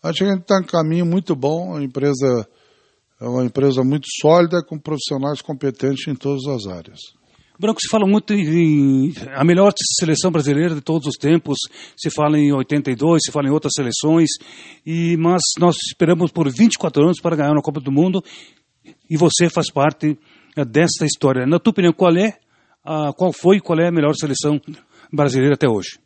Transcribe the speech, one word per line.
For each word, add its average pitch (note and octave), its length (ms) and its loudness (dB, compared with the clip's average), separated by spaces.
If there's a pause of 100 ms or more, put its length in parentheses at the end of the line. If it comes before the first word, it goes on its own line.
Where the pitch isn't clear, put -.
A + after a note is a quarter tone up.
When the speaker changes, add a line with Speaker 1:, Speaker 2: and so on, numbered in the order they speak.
Speaker 1:
Acho E3 160 -4
que F#3 60 0
a G3 100 0
gente F3+ 100 -6
tá G3 160 2
em E3+ 40 -6
caminho E3 400 0
muito E3+ 300 -2
bom, D#3+ 420 -4
a D3 60 -6
empresa C3 640 -2 (720)
É A#2+ 80 -8
uma B2+ 160 -2
empresa C3 400 0
muito C#3 220 -2 (140)
sólida, E3+ 440 4
com D#3 140 -12
profissionais C#3+ 640 -6
competentes C3+ 680 -4
em C#3+ 60 -4
todas C#3 320 -6
as B2 200 -6
áreas. F2+ 320 -16 (600)
Speaker 2:
Branco, G#3+ 200 -2
se - 120 -8
fala G#3 180 2
muito G#3 240 0
em, D3+ 760 2
em - 60 -6 (200)
a C#3 100 0
melhor F#3 300 4 (240)
seleção E3 320 0
brasileira D#3 440 0
de D3 60 -8
todos D#3 260 -4
os C#3 100 -6
tempos, D3 420 0 (360)
se - 140 -8
fala D3+ 300 0
em D3 160 4
oitenta C#3+ 360 -2
e B2+ 60 -2
dois, D#3+ 260 2
se - 80 -6
fala C#3+ 180 -2
em - 20 0
outras D3+ 260 -2
seleções, D3+ 540 0 (560)
e, E3+ 320 -2
mas E3+ 240 2 (160)
nós E3+ 180 4 (120)
esperamos E3+ 440 0
por D3+ 180 -2
vinte G#3 260 4
e - 20 -12
quatro D3 240 0
anos E3 180 2
para E3 160 -2
ganhar D3 160 0
uma D3+ 80 2
Copa D3 180 -6
do C3+ 140 -6
Mundo, F#3 320 2 (880)
e E3 80 -2
você E3 320 2
faz - 200 -4
parte, D3+ 480 -2 (380)
eh, D3 80 -2
desta D#3 400 0
história. C3 400 0
Na D#3+ 140 2
tua A3 140 2
opinião, F3 200 2
qual E3+ 240 2
é G3+ 220 -2 (440)
a, D3+ 300 -4
qual F3+ 180 -2
foi F#3+ 280 2
e - 20 0
qual E3 180 -2
é E3+ 100 2
a F3 40 -2
melhor D3+ 220 2
seleção D3 440 -2 (540)
brasileira C#3+ 420 2
até C3+ 140 0
hoje? G#2 380 -4